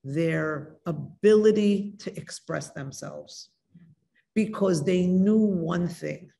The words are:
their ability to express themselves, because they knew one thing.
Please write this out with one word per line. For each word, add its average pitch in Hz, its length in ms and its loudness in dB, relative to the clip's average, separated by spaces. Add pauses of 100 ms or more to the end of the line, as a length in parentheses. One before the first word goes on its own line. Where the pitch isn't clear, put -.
their 156 720 -4 (100)
ability 208 1120 2
to - 180 -12
express - 560 -10
themselves, - 800 -14 (840)
because 196 480 0
they 180 240 2
knew 190 300 4
one 175 500 0
thing. - 520 -10